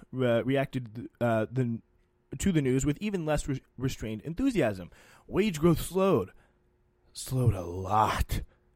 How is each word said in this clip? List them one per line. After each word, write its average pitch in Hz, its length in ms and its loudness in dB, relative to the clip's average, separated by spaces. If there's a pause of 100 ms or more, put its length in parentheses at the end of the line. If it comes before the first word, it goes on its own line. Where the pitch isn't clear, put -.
(200)
uh, 117 220 4
reacted, 127 640 -2 (120)
uh, 113 300 2
the, 120 280 -2 (600)
to 196 120 0
the 156 100 2
news 131 240 2
with 147 160 0
even 196 240 -4
less 151 220 -2
re-, 135 160 -4 (160)
restrained 120 440 -6
enthusiasm. 143 680 -2 (380)
"Wage 180 320 0
growth 165 200 6
slowed. 175 500 2 (840)
Slowed 127 420 0
a 90 80 -6
lot," 92 760 0 (360)